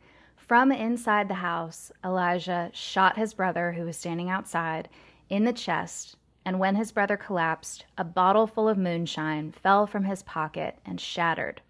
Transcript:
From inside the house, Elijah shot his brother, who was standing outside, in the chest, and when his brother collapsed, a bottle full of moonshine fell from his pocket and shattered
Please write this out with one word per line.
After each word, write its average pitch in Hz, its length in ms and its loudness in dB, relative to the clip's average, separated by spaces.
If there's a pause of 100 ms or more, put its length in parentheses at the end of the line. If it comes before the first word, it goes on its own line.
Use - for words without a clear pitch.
(360)
From 262 380 4
inside 220 560 0
the 190 60 -2
house, 170 540 -6 (140)
Elijah 180 720 0
shot - 440 2
his 220 160 -2
brother, 175 380 0
who 170 140 -6
was 165 100 -6
standing 170 340 -6
outside, 165 600 -4 (400)
in 202 160 2
the 240 80 2
chest, - 640 -6 (260)
and 185 160 -2
when 190 160 4
his 220 160 0
brother 202 240 2
collapsed, 165 680 -4 (120)
a 185 60 -2
bottle 185 420 4
full 214 220 0
of 214 100 4
moonshine 160 760 -2
fell 202 340 4
from 208 160 -4
his 190 200 -4
pocket 156 600 -6
and 175 140 -8
shattered - 720 -2